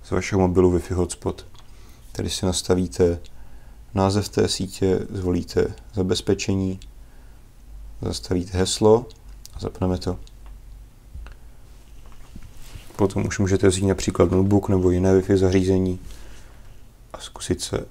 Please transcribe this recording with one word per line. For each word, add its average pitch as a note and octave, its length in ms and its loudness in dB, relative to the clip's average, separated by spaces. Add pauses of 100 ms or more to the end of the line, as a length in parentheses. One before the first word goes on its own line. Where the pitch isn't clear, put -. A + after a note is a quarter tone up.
z - 80 -20
vašeho G2 300 0
mobilu F2+ 380 4
Wi-Fi E2+ 160 -4
hotspot. - 520 -4 (680)
Tady - 180 -6
si - 160 -4
nastavíte F2+ 720 2 (760)
název G2 340 2
té G#2 200 0
sítě, F#2+ 500 0 (120)
zvolíte F#2 640 -2 (200)
zabezpečení, F#2+ 840 -2 (1200)
zastavíte F#2 580 -4
heslo A2 480 6 (480)
a - 60 -12
zapneme F#2 380 -2
to. F2+ 200 -4 (2750)
Potom G2+ 300 0
už - 120 -4
můžete G2 300 4
vzít F#2+ 180 2
například F#2 440 2
notebook F#2+ 380 4
nebo F#2 220 4
jiné F#2 240 4
Wi-Fi F#2+ 220 4
zařízení F#2 640 2 (1120)
a - 80 -16
zkusit - 400 -6
se - 300 -4